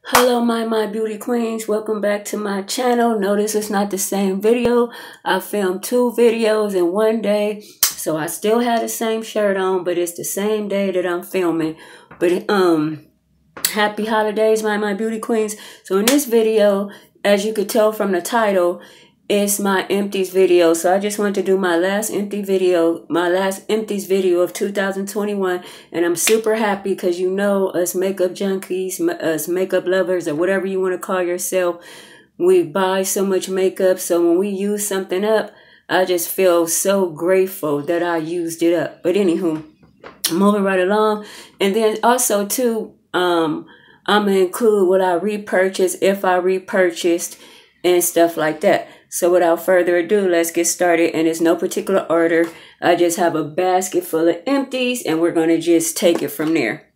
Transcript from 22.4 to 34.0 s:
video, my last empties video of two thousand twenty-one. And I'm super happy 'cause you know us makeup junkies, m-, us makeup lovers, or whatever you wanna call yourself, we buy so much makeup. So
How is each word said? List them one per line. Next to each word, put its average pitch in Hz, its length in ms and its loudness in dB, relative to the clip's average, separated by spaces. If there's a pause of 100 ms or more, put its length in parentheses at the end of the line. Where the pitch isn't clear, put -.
video, 180 680 0
my 175 220 0
last 190 400 -2
empties 208 360 -2
video 185 340 2
of 175 120 0
two 208 180 -4
thousand 196 380 -4
twenty-one. 196 560 -4 (260)
And 170 140 -2
I'm 170 120 0
super 220 400 2
happy 196 380 -2
'cause 180 240 -2
you 185 120 -2
know 196 380 0
us 175 260 -2
makeup 185 380 -2
junkies, 190 680 -4
m-, 170 180 0
us 156 300 -2
makeup 185 380 -2
lovers, 180 420 0
or 151 60 -2
whatever 185 320 0
you 190 120 -4
wanna 185 200 -2
call 185 240 -4
yourself, 180 600 -2 (560)
we 180 260 6
buy 190 380 0
so 196 220 -2
much 185 240 -2
makeup. 190 500 0
So 175 220 0